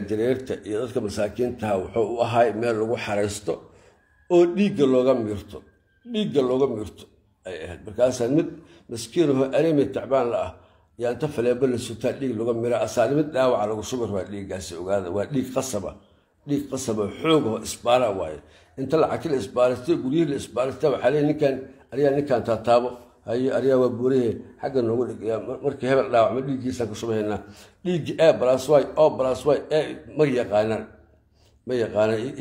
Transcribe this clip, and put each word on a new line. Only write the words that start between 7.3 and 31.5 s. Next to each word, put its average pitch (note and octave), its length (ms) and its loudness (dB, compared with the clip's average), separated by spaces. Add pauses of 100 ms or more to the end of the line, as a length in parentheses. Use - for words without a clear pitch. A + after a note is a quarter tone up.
ay F#2 160 -10
ahayd. E2 200 -12
Markaasaa A#2+ 460 0
mid D3 200 2 (380)
maskiin D3 440 0
ahoo C3 220 4
areemi D3 400 4
tacbaan B2 380 0
la G#2+ 100 0
ah, F2+ 120 -6 (460)
yaa A#2+ 140 -2
inta D3 160 -4
faleebo B2 380 0
la B2 120 0
sutaa A2+ 340 -4
dhiig C3 240 -4
looga A#2 180 -2
miira. A#2 260 0
Asaa A2 280 2
mid D3 200 2
dhaawaca B2+ 400 2
lagu G#2+ 140 -4
shubi A#2+ 240 -4
rabaa G2 180 -4
dhiiggaasi, F#2+ 520 -10
ogaada. F#2 340 -2
Waa G2 160 -2
dhiig C#3 260 -2
qasaba. G#2 380 -4 (560)
Dhiig C#3+ 220 -2
qasaba, A2+ 340 -4 (100)
xoog D#3 340 2
ahoo A2 140 -2
isbaara A#2+ 500 2
waaye. E2 280 -6 (400)
Inta C3+ 180 -2
lacagtii B2+ 340 0
la C#3 60 0
isbaaristay, B2 600 2
guryihii C#3+ 340 0
la C#3 60 -2
isbaaristay, C3 540 -2
waxaa B2 200 2
leeyahay D3 180 2
ninkan, D3 260 2 (360)
ariyaa C#3 240 2
ninkan C#3 300 0
taataabo. A#2 440 2 (400)
Ay, B2 240 -2
ariga B2+ 240 2
waa B2 160 2
buurahe, B2 380 0 (260)
xagga C3 240 -2
noogu A#2 280 0
dhig, G#2 200 -12
yaa, A2 160 -2
mar-, A#2+ 160 -10
markii C3 280 -4
hebel C3 200 2
dhaawacmo, A#2 400 4
dhiiggiisaan A#2+ 400 -4
ku G#2+ 80 -10
shubaynaa. G#2+ 440 -2 (440)
Dhiiggi D#3+ 320 -2
A D#3+ 160 6
plus B2 360 2
Y, C#3+ 160 6 (120)
O D#3 80 6 (140)
plus C3 260 -2
Y, C#3+ 120 4 (120)
A, D#3 120 2 (360)
ma D3+ 80 4
yaqaanaan. A2 600 0 (840)